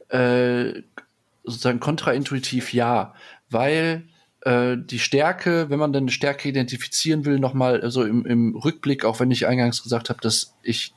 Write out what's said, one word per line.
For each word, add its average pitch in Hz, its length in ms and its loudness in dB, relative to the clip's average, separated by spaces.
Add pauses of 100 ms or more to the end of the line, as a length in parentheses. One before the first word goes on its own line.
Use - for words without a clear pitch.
äh, 123 720 2 (600)
sozusagen 120 360 -2
kontraintuitiv 135 920 -2
ja, 117 400 2 (380)
weil, 160 560 0 (340)
äh, 123 360 2
die 123 220 -8
Stärke, 165 720 0
wenn 143 100 0
man 147 140 2
denn 139 120 0
eine 127 60 -2
Stärke 139 380 -2
identifizieren 135 760 -2
will, 143 140 2
noch 131 140 0
mal 127 380 2
so 127 120 0
im, 110 220 0
im 117 300 2
Rückblick, 139 500 -2
auch 113 140 0
wenn 127 120 2
ich 120 160 0
eingangs 120 360 0
gesagt 117 260 -4
habe, - 120 -6
dass - 420 -2
ich - 340 -4